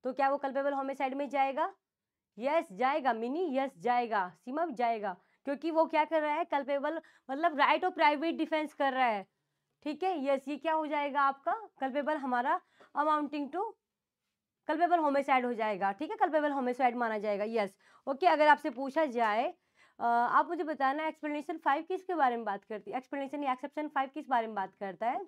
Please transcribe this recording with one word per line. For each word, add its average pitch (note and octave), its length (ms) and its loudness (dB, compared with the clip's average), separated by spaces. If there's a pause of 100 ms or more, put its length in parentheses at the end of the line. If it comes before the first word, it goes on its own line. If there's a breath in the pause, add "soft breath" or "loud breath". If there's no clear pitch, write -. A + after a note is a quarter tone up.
तो B3+ 80 -2
क्या C4+ 180 2
वो C#4+ 80 0
कल्पेबल C#4 340 -2
होमिसाइड C4+ 420 -4
में C#4 140 -4
जाएगा? C#4 460 0 (640)
यस, A#3+ 340 0
जाएगा B3+ 400 0
मिनी, C4 460 -2
यस, C4+ 200 -2
जाएगा। A3 580 0
सीमा, D4+ 300 -4
जाएगा, A3 500 -2 (300 soft breath)
क्योंकि C#4+ 240 -4
वो D#4+ 160 4
क्या D#4 180 2
कर D#4 180 0
रहा D4+ 120 0
है? E4 100 -2
कल्पेबल, C#4+ 560 -2 (300 soft breath)
मतलब D#4 260 0
right C#4+ 280 6
of F#4 120 0
private D#4 420 4
defense D#4 340 0
कर C4+ 200 2
रहा C4 140 2
है। G3+ 200 0 (600)
ठीक D4+ 160 -6
है, F4+ 220 0
यस, C4+ 240 0
ये D4 80 -4
क्या D#4+ 160 -2
हो D#4 140 0
जाएगा C#4+ 360 -2
आपका? C4+ 300 0 (280)
कल्पेबल C4+ 360 -2
हमारा C4 440 -2 (380 soft breath)
amounting D4 540 0
to G4+ 200 -4 (960)
कल्पेबल E4 300 2
होमिसाइड C#4 480 2
हो A#3+ 80 -2
जाएगा। G3+ 380 0
ठीक D4 180 -8
है, G#4+ 60 -6
कल्पेबल D4+ 360 2
होमिसाइड B3 440 2
माना A3 220 -2
जाएगा। G#3 260 -2
यस, A3 320 -2 (300 soft breath)
ओके। C#4 200 0
अगर D4+ 220 6
आपसे D4 220 4
पूछा C4+ 360 -2
जाए, A#3 400 0 (520 soft breath)
अ, - 60 -4
आप A#3+ 440 2
मुझे E4 160 -4
बताना, D4 420 -2
एक्सप्लेनेशन D4+ 520 -6
फ़ाइव D4+ 240 0
किसके F#4 320 -6
बारे C4 220 2
में A#3 80 -6
बात G3+ 200 -6
करती G#3 260 -12
है? - 60 -8
एक्सप्लेनेशन C#4 480 -6
या C4 80 0
एक्सेप्शन D4 360 -6
फ़ाइव C4+ 260 -4
किस D4+ 140 -10
बारे A#3 180 2
में A3 80 -8
बात F#3+ 220 -6
करता G3+ 340 -4
है? E4+ 180 -4